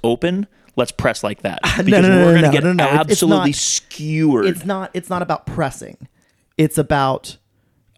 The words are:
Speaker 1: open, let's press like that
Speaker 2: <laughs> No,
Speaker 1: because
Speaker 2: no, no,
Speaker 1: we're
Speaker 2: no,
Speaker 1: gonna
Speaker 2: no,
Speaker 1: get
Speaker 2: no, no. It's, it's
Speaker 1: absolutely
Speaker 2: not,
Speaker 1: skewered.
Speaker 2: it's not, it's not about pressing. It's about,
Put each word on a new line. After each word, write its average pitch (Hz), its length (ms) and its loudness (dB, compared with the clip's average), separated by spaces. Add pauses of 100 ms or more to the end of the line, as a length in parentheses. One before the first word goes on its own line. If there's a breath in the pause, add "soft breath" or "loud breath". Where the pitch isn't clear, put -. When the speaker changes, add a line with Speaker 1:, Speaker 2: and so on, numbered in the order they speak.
Speaker 1:
open, 170 420 -2 (300 soft breath)
let's 120 160 -2
press - 320 -4
like 104 180 -6
that - 200 -6
Speaker 2:
<laughs> - 160 -2
No, 185 60 -2
Speaker 1:
because 190 180 4
Speaker 2:
no, 185 60 6
no, 180 180 6
Speaker 1:
we're 170 80 6
Speaker 2:
no, 165 80 6
Speaker 1:
gonna 156 60 4
Speaker 2:
no, 139 40 4
Speaker 1:
get 143 120 2
Speaker 2:
no, 180 100 2
no. 160 100 2
It's, 139 100 0
it's 151 180 0
Speaker 1:
absolutely 156 400 2
Speaker 2:
not, - 20 -6
Speaker 1:
skewered. 151 920 -2
Speaker 2:
it's 175 220 -4
not, 190 260 -6
it's 180 160 -10
not 180 140 -4
about 160 240 -6
pressing. - 500 -8 (640)
It's 156 200 0
about, 139 600 -2 (600)